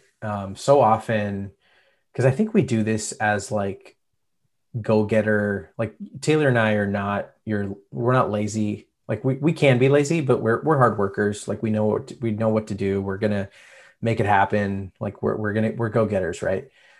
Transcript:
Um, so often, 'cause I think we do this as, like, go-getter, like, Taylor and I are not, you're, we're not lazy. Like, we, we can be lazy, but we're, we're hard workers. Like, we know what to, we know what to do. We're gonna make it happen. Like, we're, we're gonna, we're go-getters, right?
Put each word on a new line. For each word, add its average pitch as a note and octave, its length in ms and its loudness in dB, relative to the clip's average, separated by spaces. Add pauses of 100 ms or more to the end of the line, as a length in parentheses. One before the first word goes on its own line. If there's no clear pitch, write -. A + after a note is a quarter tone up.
(220)
Um, G2+ 340 -8
so C#3 240 4
often, G#2 720 0 (600)
'cause A#2+ 120 0
I C3 60 6
think G#3+ 220 -2
we G3+ 80 4
do A2+ 220 0
this A2 300 -2
as, G#2 380 -2
like, G2+ 460 -6 (840)
go-getter, G#2 1000 0
like, A2+ 180 -6 (260)
Taylor D3+ 260 2
and B2 100 4
I A2 160 2
are G#2 140 0
not, G2+ 460 -4 (100)
you're, G2+ 320 -4 (160)
we're B2+ 220 0
not B2 180 2
lazy. G#2 560 -4 (200)
Like, - 180 -6
we, C3 100 0
we C#3+ 160 0
can C#3 280 4
be C3 100 6
lazy, D3 320 4
but C3 200 2
we're, A2+ 220 0
we're D3+ 140 2
hard A2+ 200 4
workers. G#2 480 -2
Like, G#2+ 160 -6
we A2 100 -2
know G#2+ 140 0
what G#2+ 220 -2
to, - 140 -16
we A2+ 100 -2
know A2 160 0
what A2 200 0
to G2+ 80 -4
do. G2 260 -2
We're G2 160 -6
gonna G#2 320 -2 (520)
make A#2 200 0
it G#2 40 2
happen. G2 760 0
Like, G#2 200 -8
we're, G#2+ 140 -2
we're G#2+ 160 -4
gonna, A2 240 0
we're A#2 140 -2
go-getters, G2+ 520 -2
right? F#2 280 -4 (300)